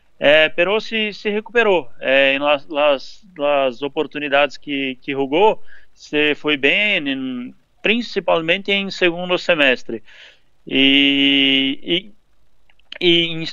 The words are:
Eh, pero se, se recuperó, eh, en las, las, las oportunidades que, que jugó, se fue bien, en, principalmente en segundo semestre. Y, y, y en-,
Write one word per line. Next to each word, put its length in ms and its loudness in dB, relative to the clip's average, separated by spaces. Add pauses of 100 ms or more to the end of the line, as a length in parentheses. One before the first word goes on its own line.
(200)
Eh, 360 4
pero 240 0
se, 320 -4
se 180 -6
recuperó, 600 0 (100)
eh, 340 2
en 80 -2
las, 260 0
las, 560 0 (120)
las 460 0
oportunidades 760 -2
que, 420 -6
que 140 -8
jugó, 480 2 (300)
se 420 -2
fue 220 -2
bien, 500 0
en, 480 -6 (260)
principalmente 920 -2
en 180 -2
segundo 480 -2
semestre. 640 0 (640)
Y, 1160 2
y, 300 -4 (840)
y 340 2
en-, 200 -6